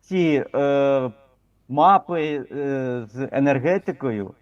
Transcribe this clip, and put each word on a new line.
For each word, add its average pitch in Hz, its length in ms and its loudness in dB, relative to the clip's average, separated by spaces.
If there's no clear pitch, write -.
ці, 165 440 0
е, 139 560 2
мапи, 170 540 4
е, 135 920 -4
з 131 180 -6
енергетикою 135 960 0